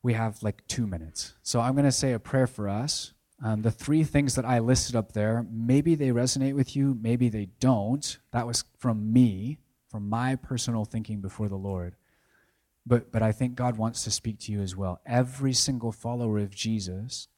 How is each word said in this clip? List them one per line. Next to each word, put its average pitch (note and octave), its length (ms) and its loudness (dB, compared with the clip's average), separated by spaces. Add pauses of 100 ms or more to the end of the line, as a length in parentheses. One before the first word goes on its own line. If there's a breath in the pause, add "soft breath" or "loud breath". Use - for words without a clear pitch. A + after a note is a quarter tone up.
We B2 100 2
have, A2 280 -2
like, G#2 260 -4
two A#2 200 -2
minutes. D#2+ 540 -8
So - 180 0
I'm B2+ 160 2
gonna C#3+ 160 4
say C3 220 0
a A2 60 -2
prayer C3 280 2
for G#2 220 -4
us. A#2 440 -4 (300)
Um, A2 180 0
the A2+ 100 2
three D#3 320 0
things C#3+ 320 2
that B2 100 0
I B2 140 2
listed B2 360 2
up A2 160 0
there, A2 400 0
maybe C3+ 440 4
they C#3 140 0
resonate C3 440 2
with C#3 240 0
you, C#3 240 2
maybe A#2+ 260 2
they G#2 220 -2 (100)
don't. B2+ 580 0 (140)
That A#2+ 160 -2
was A#2 160 -2 (140)
from A2 340 -2
me, A#2+ 460 4 (320)
from G#2 180 -6
my A#2+ 280 0
personal A#2 500 -2
thinking G#2+ 340 -6
before G2 300 -4
the F#2+ 80 -4
Lord. F#2+ 380 -6 (920)
But, A#2+ 260 2
but A2 100 2
I A2 120 4
think B2 220 -2
God B2 220 -2
wants A2+ 280 -2
to A2 60 -4
speak G#2+ 300 -4
to G#2+ 120 -8
you G2+ 80 -2
as F#2 160 -6
well. F#2 280 -4
Every B2+ 460 0
single A#2+ 400 0
follower A#2 480 -2
of G2+ 160 -4
Jesus G#2+ 720 -4 (100)